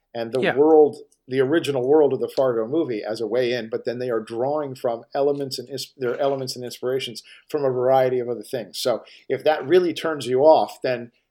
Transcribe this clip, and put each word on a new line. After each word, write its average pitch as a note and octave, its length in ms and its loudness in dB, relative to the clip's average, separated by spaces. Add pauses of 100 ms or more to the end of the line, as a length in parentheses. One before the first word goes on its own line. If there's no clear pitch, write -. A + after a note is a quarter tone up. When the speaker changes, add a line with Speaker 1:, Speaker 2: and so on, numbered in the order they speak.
(140)
Speaker 1:
and A#2 180 -8
the B2+ 100 -2
Speaker 2:
Yeah. D3 140 0
Speaker 1:
world, D3+ 420 6 (300)
the B2+ 120 -2
original C3+ 480 0
world C#3+ 260 4
of A#2+ 60 -4
the A2+ 80 -4
Fargo A#2 400 0
movie B2+ 360 -4
as A2+ 180 -8
a A2+ 40 -4
way A#2+ 280 -2
in, A2 160 -6
but A2+ 160 -8
then A#2+ 120 -6
they B2 140 -6
are A2+ 80 -2
drawing C3 560 -6
from A#2 280 -4 (120)
elements C#3+ 420 -2
and B2 100 -12
ins-, C3 300 -12
their B2+ 220 -4
elements C#3 360 -2
and B2 80 -12
inspirations B2 600 -6 (260)
from D3 140 -2
a C3 80 2
variety B2+ 480 2
of A#2+ 100 -6
other G#2+ 140 -6
things. G#2 340 -10
So A#2 260 -2 (260)
if C3 160 -4
that D3+ 220 0
really F3 280 4
turns D3 320 -6
you B2+ 140 2
off, C#3+ 420 6
then A#2+ 280 -4 (200)